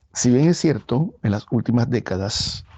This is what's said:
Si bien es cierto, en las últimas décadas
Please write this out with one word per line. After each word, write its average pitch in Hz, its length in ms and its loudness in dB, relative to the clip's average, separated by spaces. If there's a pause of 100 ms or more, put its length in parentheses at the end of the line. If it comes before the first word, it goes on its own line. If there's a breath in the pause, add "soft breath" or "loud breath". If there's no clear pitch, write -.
(120)
Si - 160 0
bien 139 220 6
es 170 80 2
cierto, 147 640 -2
en 110 80 0
las 101 200 -2
últimas 117 380 0
décadas 98 760 -4 (120)